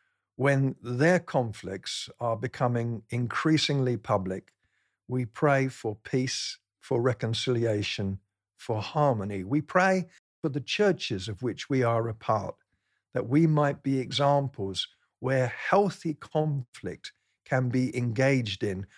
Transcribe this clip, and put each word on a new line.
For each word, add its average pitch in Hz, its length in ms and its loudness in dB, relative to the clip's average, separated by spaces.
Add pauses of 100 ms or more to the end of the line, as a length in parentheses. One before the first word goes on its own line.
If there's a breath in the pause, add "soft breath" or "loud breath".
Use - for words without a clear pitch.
(360)
when 135 460 2
their 139 380 4
conflicts 107 920 -6 (100)
are 117 160 0
becoming 117 760 -2
increasingly 127 880 0
public. 98 540 -4 (560)
We 127 180 -2
pray 135 420 2
for 113 360 -6
peace, - 540 -4 (220)
for 120 200 -2
reconciliation, 113 1160 -2 (400)
for 110 220 -4
harmony. 104 640 0
We 139 180 0
pray 185 440 2 (360 soft breath)
for 156 80 -2
the 135 120 -4
churches 120 680 0
of 110 140 -8
which 120 260 -6
we 131 160 2
are 117 240 2
a 113 60 -4
part, 110 420 -2 (580)
that 123 140 -2
we 151 200 4
might 147 340 2
be 135 180 0
examples 131 880 0 (320 soft breath)
where 127 280 0
healthy 185 680 0
conflict - 1000 -6 (320)
can 127 260 0
be 127 260 0
engaged 120 680 0
in, 95 220 -4 (120 soft breath)